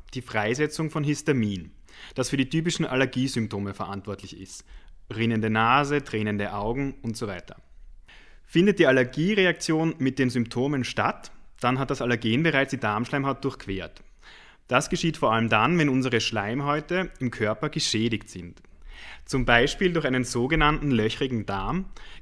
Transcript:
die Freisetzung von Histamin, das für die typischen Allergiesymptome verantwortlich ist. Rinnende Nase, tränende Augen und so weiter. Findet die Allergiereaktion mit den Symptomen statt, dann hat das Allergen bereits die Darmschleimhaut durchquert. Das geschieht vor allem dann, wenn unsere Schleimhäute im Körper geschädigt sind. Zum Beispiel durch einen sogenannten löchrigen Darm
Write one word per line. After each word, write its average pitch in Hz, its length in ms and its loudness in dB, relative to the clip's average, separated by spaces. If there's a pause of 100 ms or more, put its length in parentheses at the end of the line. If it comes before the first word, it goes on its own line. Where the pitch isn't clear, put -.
(140)
die 127 80 -6
Freisetzung 143 680 -2
von 156 120 -2
Histamin, 117 680 0 (420)
das 127 160 -2
für 139 80 0
die 135 120 0
typischen 160 360 0
Allergiesymptome 127 880 0
verantwortlich 98 680 -10
ist. - 240 -16 (500)
Rinnende 110 360 0
Nase, 139 540 4
tränende 104 500 -2
Augen 117 480 -4
und 117 160 -6
so 117 100 -6
weiter. 90 300 -10 (880)
Findet 196 320 4
die 160 80 8
Allergiereaktion 160 1120 2
mit 131 220 0
den 127 100 2
Symptomen 123 540 0
statt, - 480 -2 (280)
dann 127 200 2
hat 135 100 -2
das 139 120 -2
Allergen 120 420 2
bereits 139 280 2
die 123 80 -2
Darmschleimhaut 120 640 -2
durchquert. 92 600 -8 (640)
Das 127 220 2
geschieht 165 280 0
vor 113 160 4
allem 113 160 2
dann, 117 280 4
wenn 151 120 4
unsere 127 320 2
Schleimhäute 143 960 -2
im 123 120 -2
Körper 110 380 -2
geschädigt 110 600 -2
sind. 87 320 -14 (640)
Zum 127 200 -2
Beispiel 135 480 4
durch 156 120 0
einen 127 180 0
sogenannten 147 680 0
löchrigen 113 540 0
Darm 101 400 -4 (360)